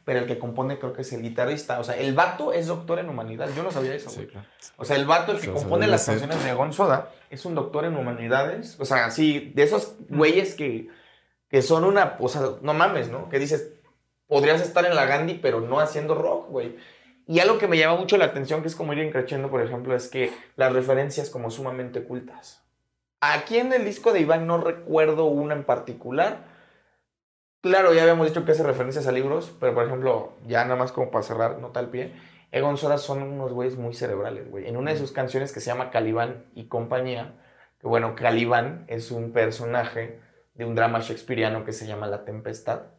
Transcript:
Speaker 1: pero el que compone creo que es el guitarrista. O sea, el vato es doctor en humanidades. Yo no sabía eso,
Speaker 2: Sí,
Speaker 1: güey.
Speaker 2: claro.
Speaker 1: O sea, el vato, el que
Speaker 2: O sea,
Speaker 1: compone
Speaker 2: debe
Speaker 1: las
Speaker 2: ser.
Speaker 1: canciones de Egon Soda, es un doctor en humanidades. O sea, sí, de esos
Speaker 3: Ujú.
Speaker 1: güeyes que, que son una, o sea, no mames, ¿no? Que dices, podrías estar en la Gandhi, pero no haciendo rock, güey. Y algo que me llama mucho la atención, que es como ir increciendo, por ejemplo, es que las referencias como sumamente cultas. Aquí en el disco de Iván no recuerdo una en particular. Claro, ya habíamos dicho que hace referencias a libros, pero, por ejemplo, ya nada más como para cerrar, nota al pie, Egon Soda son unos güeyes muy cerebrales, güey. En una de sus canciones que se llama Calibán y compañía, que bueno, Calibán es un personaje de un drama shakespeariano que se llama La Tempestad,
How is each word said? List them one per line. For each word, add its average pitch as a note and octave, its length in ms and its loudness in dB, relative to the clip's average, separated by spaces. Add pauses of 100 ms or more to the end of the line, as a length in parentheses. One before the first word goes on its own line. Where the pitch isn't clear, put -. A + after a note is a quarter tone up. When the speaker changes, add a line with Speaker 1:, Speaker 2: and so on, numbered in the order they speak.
Speaker 1:
pero C3 140 0
el B2 80 -2
que B2 140 -6
compone C3 400 -6
creo B2 120 -6
que C3+ 100 -10
es C3 100 -12
el A#2 100 -6
guitarrista. B2 560 -4
O A#2+ 60 -6
sea, A#2+ 120 -6
el C3+ 180 -2
vato G3 380 0
es E3+ 140 -2
doctor E3+ 320 -4
en F3+ 100 -6
humanidades. B2+ 460 -8
Yo D3+ 80 -6
no F#3 80 -6
sabía C3+ 240 -4
eso, C#3+ 160 -12
Speaker 2:
Sí, A2 60 -14
Speaker 1:
güey. G2+ 120 -12
Speaker 2:
claro. G2+ 180 -18 (300)
Speaker 1:
O - 80 -14
sea, C#3+ 120 2
el C#3 100 2
vato, E3 240 4
el F#3 100 0
que G2 100 -6
Speaker 2:
O - 20 -4
sea, - 100 -2
Speaker 1:
compone G2+ 200 0
Speaker 2:
debe G3 100 4
Speaker 1:
las D#3+ 120 4
Speaker 2:
ser. A2 140 0
Speaker 1:
canciones C#3+ 260 -4
de C3+ 60 -2
Egon C3+ 220 0
Soda, E3+ 380 2 (200)
es C3+ 160 -14
un E3+ 80 -6
doctor D3+ 300 -2
en E3 120 -2
humanidades. B2 840 -2
O C#3 40 0
sea, A#2+ 280 2
sí, D3+ 420 2
de C#3 80 6
esos D3 380 2
Speaker 3:
Ujú. - 160 -8
Speaker 1:
güeyes E3 400 4
que, A#2+ 320 -4 (600)
que C3+ 140 6
son D#3+ 220 4
una, G3 340 4
o B2 100 0
sea, C#3 140 -4 (180)
no D3 140 0
mames, D#3 340 2
¿no? A#2+ 200 -10
Que C#3 100 0
dices, C#3+ 320 -2 (560)
podrías D3 360 4
estar F3 220 2
en F3 120 4
la C#3 100 4
Gandhi, D#3 280 0
pero A#2 260 0
no A#2+ 180 -2
haciendo D3+ 380 0
rock, - 340 -2
güey. A#2 260 -6 (520)
Y E3 100 2
algo G3+ 200 6
que G#3 100 0
me E3 100 4
llama E3 220 4
mucho F#3+ 160 2
la F#3 80 6
atención, D3 380 -2
que D#3+ 60 -6
es D#3+ 60 -8
como D3+ 200 -6
ir D3 40 -2
increciendo, C#3 500 -2
por C3 140 0
ejemplo, A#2+ 320 -4
es B2 140 -2
que B2 240 -2 (240)
las C3 160 4
referencias C3+ 580 0
como A#2 220 -8
sumamente B2+ 500 -8
cultas. - 640 -14 (560)
Aquí D3+ 380 2
en B3+ 140 2
el A#3+ 120 4
disco G#3 280 2
de G3 100 6
Iván E3 260 2
no E3+ 100 2
recuerdo D#3+ 680 2
una D3 280 0
en C#3+ 80 -4
particular. C3 960 -2 (1000)
Claro, F#3 320 6
ya E3 100 8
habíamos E3 260 8
dicho E3 160 -2
que D#3+ 80 6
hace D#3 100 4
referencias C3+ 460 0
a B2+ 40 4
libros, C#3 460 0
pero, B2 160 2
por A#2+ 100 4
ejemplo, B2+ 480 0 (140)
ya A#2 160 2
nada B2+ 140 0
más B2+ 160 0
como B2+ 180 -4
para A2 140 0
cerrar, A2+ 340 -2
nota B2 220 -8
al B2 100 -6
pie, B2 220 -8 (400)
Egon C#3+ 260 0
Soda D3 200 0
son C#3 240 -6
unos C#3 300 -6
güeyes B2 240 -4
muy A#2+ 180 -6
cerebrales, A2 540 -6
güey. G2 200 -10
En A#2 80 -6
una C#3+ 160 -2
de D#3 60 -2
sus C3+ 120 -6
canciones C3 420 -4
que - 60 -14
se - 80 -12
llama B2 240 -4
Calibán A#2 540 -2 (100)
y A2+ 140 -16
compañía, A#2+ 680 -4 (460)
que B2 80 -8
bueno, A#2 260 2
Calibán A#2+ 720 0
es A2+ 240 -10
un A#2 220 -8
personaje A#2 880 -2 (340)
de A#2 120 -10
un A#2 100 -4
drama A#2 240 2
shakespeariano A2+ 640 -4
que G#2+ 80 -8
se G#2+ 160 -12
llama G#2 180 -8
La G#2 180 -6
Tempestad, A2 580 -8 (160)